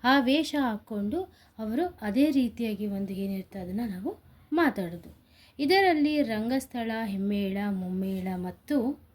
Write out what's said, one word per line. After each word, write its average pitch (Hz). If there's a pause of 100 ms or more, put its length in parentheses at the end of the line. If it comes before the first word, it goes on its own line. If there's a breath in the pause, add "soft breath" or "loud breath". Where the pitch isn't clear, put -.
ಆ 262
ವೇಷ 285
ಹಾಕ್ಕೊಂಡು 220 (380 soft breath)
ಅವರು 247
ಅದೇ 247
ರೀತಿಯಾಗಿ 220
ಒಂದು 196
ಏನಿರುತ್ತೆ 196
ಅದನ್ನ 185
ನಾವು 208 (360 soft breath)
ಮಾತಾಡೋದು. 196 (420 soft breath)
ಇದರಲ್ಲಿ 302
ರಂಗಸ್ಥಳ, 226 (140)
ಹಿಮ್ಮೇಳ, 196 (120)
ಮುಮ್ಮೇಳ 185
ಮತ್ತು 220